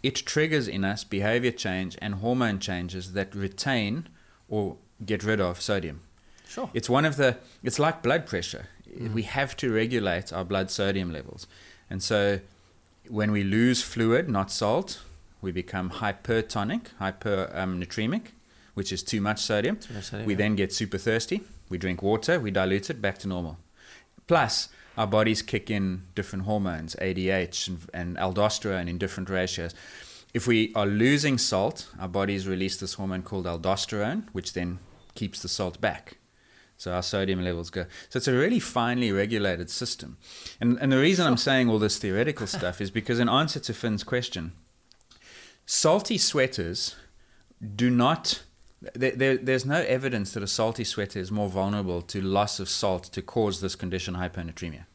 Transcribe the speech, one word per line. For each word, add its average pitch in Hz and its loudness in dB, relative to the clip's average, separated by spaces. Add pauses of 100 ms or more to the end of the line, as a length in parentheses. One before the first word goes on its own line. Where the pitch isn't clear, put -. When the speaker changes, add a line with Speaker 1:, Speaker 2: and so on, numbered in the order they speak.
Speaker 1:
it 135 0
triggers 151 0
in 95 -2
us 101 0
behavior 110 2
change 92 -4
and 104 -4
hormone 113 2
changes 90 -6
that 98 -2
retain 107 -2 (420)
or 101 -2 (280)
get 101 -2
rid 107 2
of 87 0
sodium. 85 -2 (480)
Speaker 2:
Sure. - -8
Speaker 1:
It's - -2
one 135 6
of 151 2
the, 131 4 (260)
it's - -2
like 160 2
blood 147 2
pressure. - -6 (300)
Speaker 2:
Mm. 117 -6
Speaker 1:
We 110 0
have 135 -2
to 131 0
regulate 110 2
our 90 -4
blood 95 -2
sodium 98 0
levels. - -12 (420)
And 95 -4
so 101 4 (680)
when 107 2
we 104 2
lose 117 4
fluid, 117 2
not 98 0
salt, 127 0 (400)
we 95 -4
become 90 -4
hypertonic, 110 -2 (120)
hyper, 95 -2
um, 92 -2
natremic, 113 -2 (420)
which 98 -4
is 92 -6
too 107 -2
much 104 2
sodium. 117 2
Speaker 2:
Too - -14
much 98 -10
sodium, 107 -8
Speaker 1:
We 107 0
Speaker 2:
yeah. 92 0
Speaker 1:
then 104 4
get 95 2
super 101 -2
thirsty. 117 0 (260)
We 92 -4
drink 90 -2
water, 110 2
we 110 -2
dilute 95 2
it 127 -6
back 101 -2
to - -6
normal. 87 -4 (680)
Plus, 151 2 (280)
our 110 2
bodies 107 4
kick - -4
in 95 0 (140)
different 95 -4
hormones, 92 -2
A 95 0
D 92 0
H 90 0
and, 90 -6 (160)
and 87 -6
aldosterone 95 0
in 87 -4
different 95 -4
ratios. 92 -2 (600)
If 120 0
we 110 4
are 104 2
losing 131 4
salt, 107 0 (120)
our 95 -4
bodies 98 0
release 95 0
this - -8
hormone 95 -4
called 92 -6
aldosterone, 98 0
which - -8
then 90 -4 (340)
keeps - -6
the 120 -8
salt 92 -4
back. - -4 (600)
So - -6
our 90 0
sodium 98 0
levels 85 -2
go. 87 -6 (220)
So - -4
it's 120 0
a 135 4
really 180 4
finely 120 0
regulated 98 0
system. - -6 (440)
And, 120 4
and 139 4
the 131 6
reason 175 6
I'm 139 6
Speaker 2:
Sure. 120 4
Speaker 1:
saying 131 4
all 110 4
this 104 2
theoretical 110 0
Speaker 2:
<laughs> 170 -4
Speaker 1:
stuff 90 -2
is 98 -2
because 113 0
in 120 4
answer 151 2
to 117 -6
Finn's 107 -2
question, 92 -4 (1120)
salty 196 2
sweaters 127 0 (800)
do 120 4
not, 123 2 (520)
there, 127 2
there, 135 4
there's 131 2
no 151 4
evidence 127 0
that 110 -4
a 101 -4
salty 110 0
sweater 101 -4
is 92 -6
more 104 0
vulnerable 95 0
to 98 -6
loss 98 2
of 90 -6
salt 92 0
to - -8
cause 101 0
this 95 -2
condition, 90 -4
hyponatremia. 85 -6 (100)